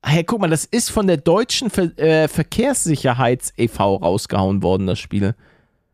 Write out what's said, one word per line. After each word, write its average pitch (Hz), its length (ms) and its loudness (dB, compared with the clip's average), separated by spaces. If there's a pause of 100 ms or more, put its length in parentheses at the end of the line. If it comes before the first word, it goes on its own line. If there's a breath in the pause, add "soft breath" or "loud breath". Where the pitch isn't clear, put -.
Hey, 160 200 2
guck 226 180 -2
mal, 170 80 0
das 160 160 0
ist - 240 -2
von 214 160 0
der 175 120 2
deutschen 202 520 0
Ver-, 180 300 -2
äh, 156 280 4
Verkehrssicherheits 139 1300 -2
e 117 100 0
V 98 300 0
rausgehauen 95 680 0
worden, 92 240 0
das 92 120 -2
Spiel. 101 360 -2 (580 soft breath)